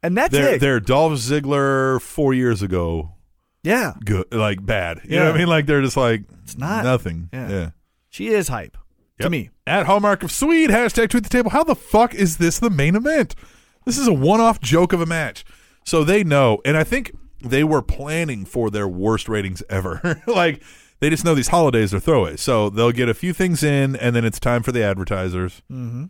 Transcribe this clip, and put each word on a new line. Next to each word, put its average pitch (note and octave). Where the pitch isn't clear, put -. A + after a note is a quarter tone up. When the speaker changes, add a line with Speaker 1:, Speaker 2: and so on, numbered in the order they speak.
Speaker 1:
And F3
that's C#4
Speaker 2:
They're, C#3+
Speaker 1:
it. C3
Speaker 2:
they're C3+
Dolph C#3+
Ziggler C3+
four C#3
years B2
ago E2+
Speaker 1:
Yeah. G3
Speaker 2:
good, G2
like, G2+
bad. F#2
You -
know E3+
what -
I D#3
Speaker 1:
Yeah. D#3
Speaker 2:
mean? F3
Like, D#3+
they're C#3+
just, C3+
like, A#2
Speaker 1:
It's -
not F#3
Speaker 2:
nothing. F2
Speaker 1:
Yeah. B2+
Speaker 2:
Yeah. F2+
Speaker 1:
She G3+
is G#3+
hype A2
to G2+
Speaker 2:
Yep. E3+
Speaker 1:
me. C3+
Speaker 2:
At E3
Hallmark G3+
of F3
Swede, D#4+
hashtag A3+
tweet A#3+
the -
table. A#3+
How D4+
the D#4
fuck A#3
is F3+
this E3+
the A#3
main D#3
event? C#4
This B3
is C4+
a G#3+
one-off G#3
joke E3
of F3+
a E3+
match. D#3+
So D#3+
they G3
know, C#3
and C#3+
I D#3
think A#3+
they C3
were D#3
planning D3
for A2+
their G#2
worst G2
ratings F#2+
ever. G2
<laughs> -
Like, F3
they D3
just D#3+
know E3+
these C3
holidays A#2+
are G2
throwaways. F#2
So A2
they'll A2+
get A#2+
a A2
few F3
things F3
in, C#3
and A#2+
then A#2
it's A2
time A#2+
for C3
the A#2+
advertisers. F#2
Speaker 1:
Mm-hmm. B2